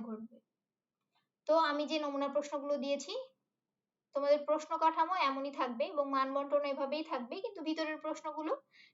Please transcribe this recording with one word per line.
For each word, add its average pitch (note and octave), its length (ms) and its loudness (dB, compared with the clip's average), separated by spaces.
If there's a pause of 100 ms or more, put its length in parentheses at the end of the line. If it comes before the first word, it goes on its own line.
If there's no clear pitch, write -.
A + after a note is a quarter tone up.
ঘটবে। A3+ 360 -10 (1120)
তো D4+ 60 6 (160)
আমি D4 160 0
যে D#4 140 0
নমুনা C#4 300 0
প্রশ্নগুলো C#4+ 480 -2
দিয়েছি, C#4 360 -2 (1040)
তোমাদের C#4+ 300 4
প্রশ্ন D4+ 320 0
কাঠামো D#4+ 380 4 (120)
এমনই C4+ 320 -2
থাকবে B3 240 0 (100)
এবং C#4+ 180 2
মান C4+ 220 2
বন্টন C#4+ 320 2
এভাবেই C#4 380 -2
থাকবে, C4+ 380 -6
কিন্তু G4+ 200 -6
ভিতরের D#4 360 -2
প্রশ্নগুলো D4+ 540 -4 (420)